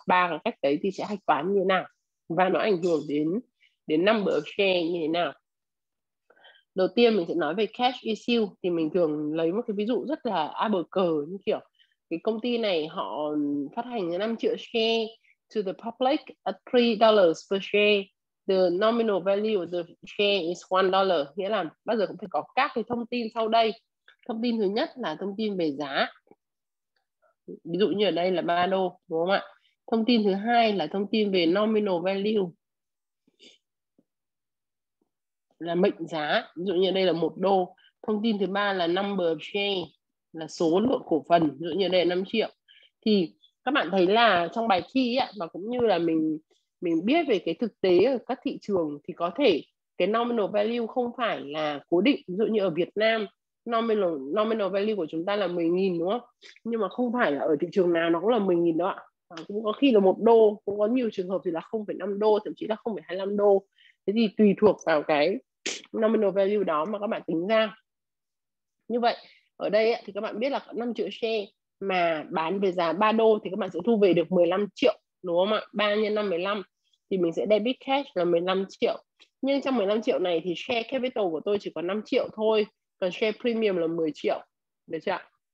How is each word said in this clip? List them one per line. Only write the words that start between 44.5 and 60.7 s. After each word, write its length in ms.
trong 140
bài 140
thi 240
ạ, 220
và 80
cũng 240
như 100
là 180
mình, 400
mình 240
biết 240
về 100
cái 160
thực 260
tế 240
ở 220
các 180
thị 180
trường 420
thì 100
có 240
thể 240
cái 100
nominal 440
value 360
không 280
phải 240
là 480
cố 120
định. 280
Ví 100
dụ 80
như 140
ở 100
Việt 240
Nam, 320
nominal, 400
nominal 320
value 260
của 160
chúng 140
ta 120
là 100
mười 220
nghìn, 300
đúng 120
không? 100
Nhưng 160
mà 80
không 240
phải 200
là 80
ở 200
thị 120
trường 200
nào 180
nó 100
cũng 80
là 100
mười 180
nghìn 220
đâu 100
ạ. 80
À, 80
cũng 180
có 80
khi 200
là 80
một 200
đô, 440
cũng 140